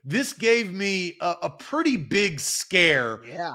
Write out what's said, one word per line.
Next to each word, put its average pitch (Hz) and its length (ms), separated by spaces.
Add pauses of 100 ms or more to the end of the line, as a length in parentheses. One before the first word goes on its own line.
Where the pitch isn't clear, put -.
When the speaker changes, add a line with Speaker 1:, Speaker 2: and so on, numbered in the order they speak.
Speaker 1:
this 190 280
gave 226 400
me 190 480
a, 170 240
a 160 60
pretty 302 460
big 170 440
scare 139 840
Speaker 2:
Yeah. 151 300